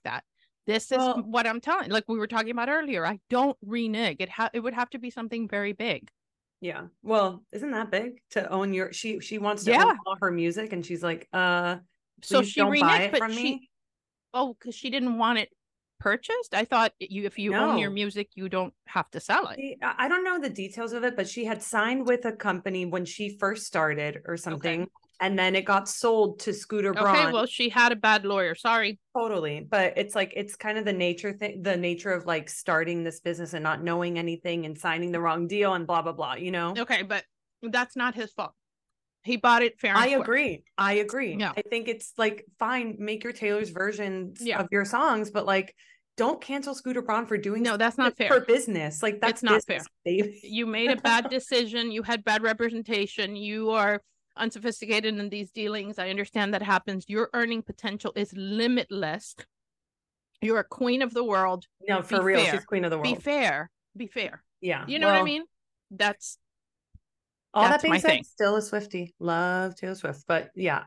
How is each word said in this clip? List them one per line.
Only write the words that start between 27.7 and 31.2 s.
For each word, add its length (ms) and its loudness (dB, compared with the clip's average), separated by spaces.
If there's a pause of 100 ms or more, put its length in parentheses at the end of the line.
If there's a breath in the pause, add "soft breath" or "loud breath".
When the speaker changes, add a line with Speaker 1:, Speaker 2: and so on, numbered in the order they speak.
Speaker 1:
a 20 -2
bad 300 4
lawyer. 280 2
Sorry. 460 0 (160)
Speaker 2:
Totally. 460 -2
But 340 2
it's, 180 -2
like, 220 0
it's 220 -6
kind 200 -4
of 60 -2
the 80 0
nature 400 0